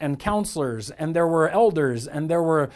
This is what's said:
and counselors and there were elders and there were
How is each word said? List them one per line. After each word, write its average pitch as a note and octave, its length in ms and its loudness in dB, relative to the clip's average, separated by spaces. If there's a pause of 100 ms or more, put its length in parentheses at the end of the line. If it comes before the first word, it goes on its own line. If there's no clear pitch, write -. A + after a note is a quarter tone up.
and C#3+ 180 -4
counselors C#3+ 680 -4
and D#3+ 260 -4
there E3+ 120 2
were D#3+ 200 4
elders D#3 640 2
and D#3 200 -4
there E3+ 140 2
were D#3 320 2